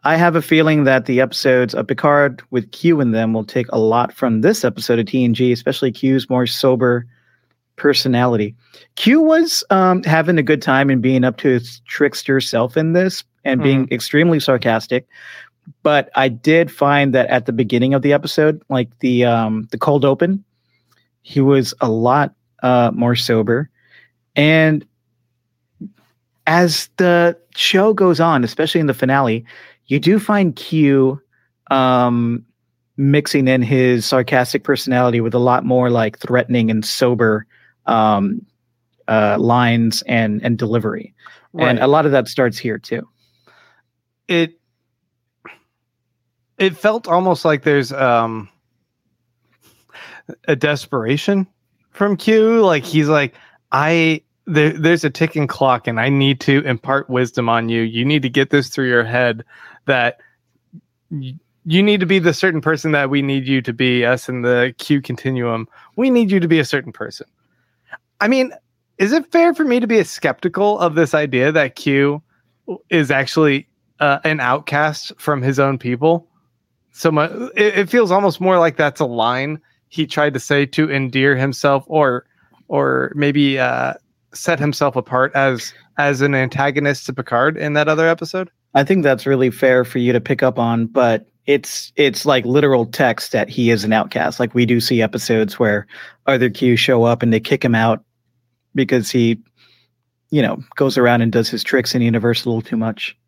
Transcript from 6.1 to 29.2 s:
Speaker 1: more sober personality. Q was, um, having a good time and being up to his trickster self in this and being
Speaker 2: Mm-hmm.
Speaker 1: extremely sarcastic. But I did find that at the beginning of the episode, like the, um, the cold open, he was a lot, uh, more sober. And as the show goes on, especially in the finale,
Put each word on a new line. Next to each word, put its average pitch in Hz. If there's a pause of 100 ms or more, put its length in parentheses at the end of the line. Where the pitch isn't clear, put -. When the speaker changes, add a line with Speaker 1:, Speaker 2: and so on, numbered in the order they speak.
Speaker 1:
more 123
sober 123 (680)
personality. 123 (400)
Q 285
was, 320
um, 185
having 160
a 143
good 139
time 139
and 131
being 131
up 127
to -
his 120
trickster 139
self 120
in 160
this 185 (220)
and 131
being 135
Speaker 2:
Mm-hmm. 127
Speaker 1:
extremely 151
sarcastic. 123 (800)
But 147
I 135
did 156
find 143
that 123
at 123
the 127
beginning 120
of 131
the 143
episode, 151
like 123 (100)
the, 123
um, 113
the 110
cold 143
open, 175 (800)
he -
was 135
a 127
lot, 123 (300)
uh, 123
more 120
sober. 117 (640)
And 156 (1600)
as 170
the 175 (160)
show 208
goes 185
on, 160
especially 156
in 151
the 127
finale, 127 (420)